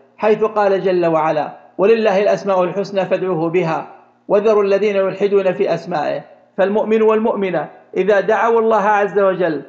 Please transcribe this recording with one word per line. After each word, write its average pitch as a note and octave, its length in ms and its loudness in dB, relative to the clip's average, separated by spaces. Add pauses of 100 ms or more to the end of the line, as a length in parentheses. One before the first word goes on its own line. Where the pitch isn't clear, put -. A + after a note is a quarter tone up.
(180)
حيث G#3+ 260 0
قال G3+ 380 0
جل F3+ 240 0
وعلا: D#3 520 -2 (200)
"ولله G#3 460 2
الأسماء F#3+ 400 0
الحسنى F#3+ 420 -4
فادعوه E3+ 440 -2
بها E3 380 -2 (400)
وذروا G#3 360 2
الذين G3 320 0
يلحدون F#3+ 580 0
في F#3 200 -2
أسمائه". D3 500 -6 (340)
فالمؤمن G#3 440 0
والمؤمنة G#3 680 0 (280)
إذا F#3+ 220 2
دعوا A3 400 0
الله A3 240 2
عز G3+ 360 0
وجل F3 500 0